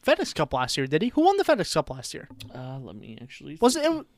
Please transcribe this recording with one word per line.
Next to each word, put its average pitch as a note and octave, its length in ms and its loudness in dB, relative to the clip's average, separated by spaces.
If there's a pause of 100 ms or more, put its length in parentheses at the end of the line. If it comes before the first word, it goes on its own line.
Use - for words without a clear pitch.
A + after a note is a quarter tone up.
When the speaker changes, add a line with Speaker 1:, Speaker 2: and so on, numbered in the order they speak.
Speaker 1:
FedEx D#4+ 300 2
Cup - 180 0
last B2+ 240 -2
year, C#3 80 0
did D3 160 2
he? A#3 80 0
Who D4+ 120 2
won G4 160 6
the G4 80 0
FedEx A3+ 280 2
Cup D3+ 160 0
last C3 240 -10
year? D#3 140 -14 (260)
Speaker 2:
Uh, C3 260 -10
let G#2 180 -14
me A2 240 -16
actually C#3+ 400 -14
Speaker 1:
Was B3+ 160 6
it, D4 80 0
it, D#4+ 200 0 (120)